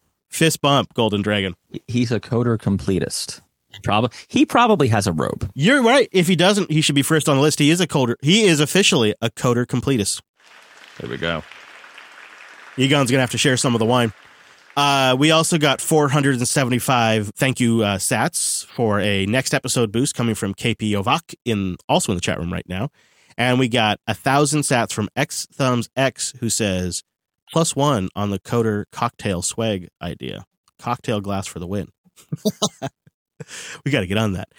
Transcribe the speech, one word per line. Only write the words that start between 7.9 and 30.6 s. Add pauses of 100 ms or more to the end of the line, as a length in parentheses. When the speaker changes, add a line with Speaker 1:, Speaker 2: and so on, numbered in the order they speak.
Speaker 1:
He
is
officially
a
coder
completist. (800)
Speaker 2:
There
we
go. (1300)
Speaker 1:
Egon's
gonna
have
to
share
some
of
the
wine. (640)
Uh,
we
also
got
four
hundred
and
seventy-five
thank
you,
uh,
sats
for
a
next
episode
boost
coming
from
K
P
Ovak (100)
in, (120)
also
in
the
chat
room
right
now. (460)
And
we
got
a
thousand
sats
from
X
Thumbs
X,
who
says, (480)
"Plus
one
on
the
coder
cocktail
swag (140)
idea. (340)